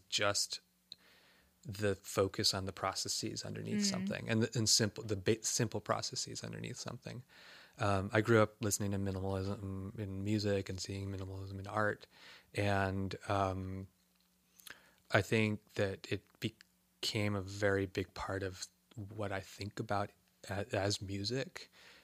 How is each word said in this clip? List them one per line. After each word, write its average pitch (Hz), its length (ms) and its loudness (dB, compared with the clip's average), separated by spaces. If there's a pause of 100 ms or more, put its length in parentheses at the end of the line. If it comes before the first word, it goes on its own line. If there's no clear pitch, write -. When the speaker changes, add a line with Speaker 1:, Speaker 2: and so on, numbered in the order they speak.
Speaker 1:
just - 500 2 (1080)
the 101 380 0
focus - 500 2
on 98 120 -2
the 98 60 -6
processes 104 720 -4
underneath 107 380 -4
Speaker 2:
Mm. 104 80 2
Speaker 1:
something, 190 400 -2
and 113 140 4
the, - 140 0
and 110 120 4
simple, - 340 4
the 107 140 -2
ba-, 110 260 2
simple 110 380 0
processes 113 640 -4
underneath 113 340 -8
something. 117 460 -10 (560)
Um, 101 340 2
I 110 80 6
grew 110 200 8
up 104 200 4
listening 104 300 0
to 101 80 0
minimalism 95 960 -2
in 98 260 -4
music 101 460 2
and 95 100 -6
seeing 98 320 -6
minimalism 98 480 -8
in 95 80 -10
art. 104 380 0 (500)
And, 98 600 2 (140)
um, 95 580 0 (1200)
I 110 100 8
think 107 380 2 (160)
that 98 340 -2
it 104 120 -4 (180)
became - 960 -4
a 101 60 -2
very 98 440 2
big 95 280 -4
part 98 300 -4
of 95 240 -8 (480)
what 101 160 -4
I 95 80 -2
think - 400 -10
about 104 300 0 (400)
a-, 98 160 -2 (100)
as 98 260 2
music. 101 680 -6 (340)